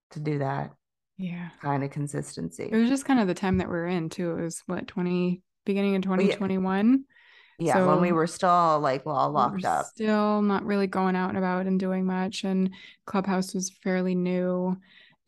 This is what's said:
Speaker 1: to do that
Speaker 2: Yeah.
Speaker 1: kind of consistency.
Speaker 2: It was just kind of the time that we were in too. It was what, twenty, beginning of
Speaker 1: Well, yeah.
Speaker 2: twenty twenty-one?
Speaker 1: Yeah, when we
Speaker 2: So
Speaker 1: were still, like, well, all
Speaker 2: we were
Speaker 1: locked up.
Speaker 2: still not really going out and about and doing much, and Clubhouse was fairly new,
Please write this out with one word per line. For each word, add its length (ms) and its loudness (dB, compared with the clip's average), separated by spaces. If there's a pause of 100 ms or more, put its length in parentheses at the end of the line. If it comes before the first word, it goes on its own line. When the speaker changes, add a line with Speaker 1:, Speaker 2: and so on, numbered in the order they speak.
(120)
Speaker 1:
to 80 -12
do 200 -2
that 320 -4 (460)
Speaker 2:
Yeah. 320 -8 (120)
Speaker 1:
kind 220 -2
of 80 -6
consistency. 760 -8
Speaker 2:
It 60 -2
was 140 2
just 160 -2
kind 160 4
of 60 2
the 60 0
time 260 0
that 80 -2
we 60 -6
were 140 -2
in 220 -2
too. 280 -4
It 40 -4
was 240 -8
what, 220 -6
twenty, 560 0 (220)
beginning 300 0
of 100 0
Speaker 1:
Well, 140 0
yeah. 60 4 (100)
Speaker 2:
twenty 0 -
twenty-one? 680 2 (520)
Speaker 1:
Yeah, 280 2
when 160 6
we 80 4
Speaker 2:
So 60 2
Speaker 1:
were 120 2
still, 540 2
like, 240 0
well, 100 -2
all 140 2
Speaker 2:
we 60 -2
were 40 4 (200)
Speaker 1:
locked 40 -4
up. 220 0
Speaker 2:
still 560 0
not 240 2
really 220 0
going 280 0
out 140 0
and 80 -2
about 300 0
and 120 2
doing 260 0
much, 380 -2
and 280 0 (340)
Clubhouse 480 -2
was 160 -6 (120)
fairly 320 0
new, 640 -2 (520)